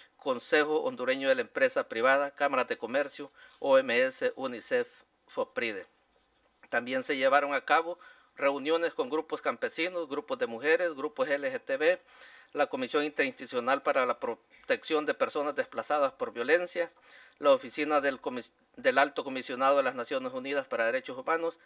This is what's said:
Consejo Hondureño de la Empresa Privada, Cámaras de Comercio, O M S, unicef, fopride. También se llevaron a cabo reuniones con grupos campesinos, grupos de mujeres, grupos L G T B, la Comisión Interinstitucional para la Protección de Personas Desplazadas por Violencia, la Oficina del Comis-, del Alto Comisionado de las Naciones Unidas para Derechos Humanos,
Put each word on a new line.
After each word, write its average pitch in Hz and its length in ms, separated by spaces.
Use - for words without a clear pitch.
Consejo 151 640
Hondureño 131 440
de 135 60
la 127 80
Empresa 127 480
Privada, 135 400
Cámaras 139 380
de 123 100
Comercio, 139 540
O 135 220
M 123 200
S, 127 360
unicef, 123 520
fopride. 110 640
También 127 320
se 135 160
llevaron 262 380
a 254 100
cabo 165 320
reuniones 143 580
con 135 160
grupos 151 320
campesinos, 165 640
grupos 139 300
de 123 80
mujeres, 156 480
grupos 147 360
L 143 220
G 123 80
T 135 180
B, 170 220
la 143 140
Comisión 135 360
Interinstitucional 131 800
para 135 240
la 123 140
Protección - 880
de 135 80
Personas 147 400
Desplazadas 131 560
por 117 220
Violencia, 170 580
la 143 100
Oficina 147 500
del 135 220
Comis-, 127 300
del 127 240
Alto 143 240
Comisionado 135 540
de 139 40
las 131 140
Naciones 127 380
Unidas 135 340
para 117 180
Derechos 127 320
Humanos, 165 480